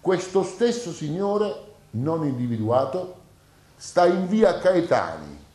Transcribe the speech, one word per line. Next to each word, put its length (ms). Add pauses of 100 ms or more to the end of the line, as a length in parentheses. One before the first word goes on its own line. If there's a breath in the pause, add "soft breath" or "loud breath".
Questo 420
stesso 480
signore, 600 (380)
non 340
individuato, 880 (600 soft breath)
sta 320
in 200
via 300
Caetani 800 (180)